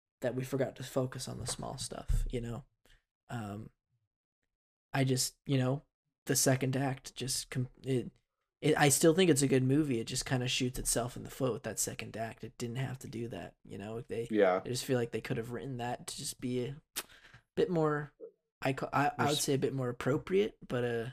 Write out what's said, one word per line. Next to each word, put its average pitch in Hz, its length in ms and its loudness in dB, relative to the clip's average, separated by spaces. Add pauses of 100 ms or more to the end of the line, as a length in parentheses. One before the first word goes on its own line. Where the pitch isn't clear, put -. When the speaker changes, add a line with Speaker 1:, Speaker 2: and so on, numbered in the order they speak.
(220)
Speaker 1:
that 123 140 0
we 131 80 0
forgot 127 340 0
to 131 60 -8
focus 127 440 -2
on 120 120 -8
the 120 60 -6
small 117 320 -6
stuff, - 540 0
you 123 100 -2
know? 117 220 -6 (680)
Um, 104 400 -8 (1200)
I 135 100 4
just, 131 320 0 (100)
you 139 140 2
know, 127 240 0 (420)
the 135 100 2
second 131 400 2
act 131 400 -4
just - 360 -6
com-, 127 180 -2 (140)
it, 123 260 0 (520)
it, 147 180 6
I 147 100 8
still 160 240 8
think 180 160 6
it's 139 140 6
a 139 40 6
good 131 160 6
movie. 135 360 4
It 113 80 -4
just - 180 -4
kinda 127 220 0
shoots 123 320 -2
itself 117 360 0
in 117 80 -12
the 107 60 -12
foot 131 240 0
with 110 100 -8
that 107 140 -6
second 113 400 -6
act. 110 260 -8
It 120 140 -14
didn't 117 200 -6
have 127 220 -4
to 123 80 -14
do 117 200 -6
that, 90 260 -10 (100)
you 104 140 -14
know? 110 300 -8
They, 113 240 -6
Speaker 2:
Yeah. 95 340 6
Speaker 1:
I - 20 -8
just 123 180 -4
feel 127 120 0
like 120 140 -2
they 113 100 -6
could 127 160 -4
have 117 140 -6
written 120 260 -8
that 120 300 -6
to - 100 -8
just - 240 -10
be 123 240 -2
a 135 100 -8 (800)
bit - 140 4
more, 151 420 0 (520)
I 139 100 0
ca-, - 180 -6
I, 143 280 2
I - 60 2
would 143 40 4
Speaker 3:
Res-, - 140 2
Speaker 1:
say 143 100 2
a 135 60 2
bit 135 160 0
more 127 140 -2
appropriate, 156 680 0 (120)
but, 123 160 -2
uh, 123 40 2
I - 20 0
don't 117 160 -2
know. 123 80 -8